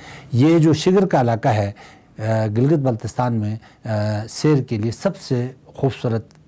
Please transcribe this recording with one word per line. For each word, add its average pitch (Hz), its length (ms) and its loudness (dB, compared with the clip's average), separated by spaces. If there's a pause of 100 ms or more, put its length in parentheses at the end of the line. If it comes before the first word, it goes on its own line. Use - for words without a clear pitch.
(340)
ये 156 260 4
जो 156 140 4
शिगर 185 320 2
का 165 140 2
इलाका 117 300 0
है, 101 200 0
अ, - 760 -4
गिलगित 131 340 2
बल्तिस्तान 123 520 -2
में, 107 220 -2
अ, 113 40 -8 (680)
सैर 151 340 0
के 117 180 -4
लिए 110 140 -2
सबसे 135 640 -4 (240)
खूबसूरत, 117 480 -2 (200)